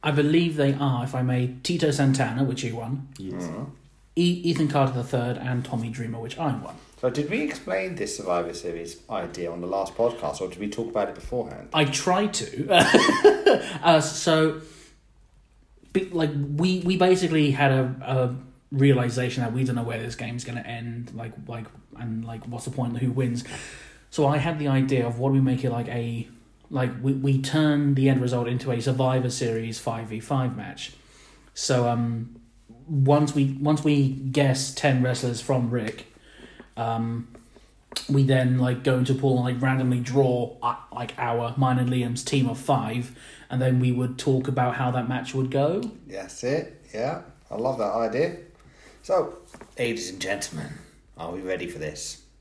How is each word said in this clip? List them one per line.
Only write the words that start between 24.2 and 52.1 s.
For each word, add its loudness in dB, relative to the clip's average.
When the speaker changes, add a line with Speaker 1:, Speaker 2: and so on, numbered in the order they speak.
Speaker 1:
I 4
had -2
the -2
idea 2
of -4
what 2
do 4
we 6
make 2
it, 2
like, -2
a, -4
like, 0
we, 2
we 2
turn 4
the 4
end 4
result 0
into -2
a 0
Survivor 2
Series -4
five -6
v -8
five -2
match. -12
So, 2
um, -2
once 4
we, 2
once 2
we 4
guess 0
ten 2
wrestlers 0
from 0
Rick, -4
um, -2
we 6
then, 4
like, 0
go 4
into 2
a 4
pool 2
and, 0
like, -2
randomly 2
draw, 0
uh, 0
like, -10
our, -2
mine 4
and 2
Liam's -2
team 2
of -4
five, -2
and -2
then 4
we 4
would -2
talk 2
about 0
how -2
that -2
match -6
would 0
go. 2
Speaker 3:
That's -12
it, -4
yeah. -4
I -12
love -2
that 0
idea. 0
So, -2
ladies -4
and -12
gentlemen, -6
are -10
we -8
ready -4
for -12
this? -10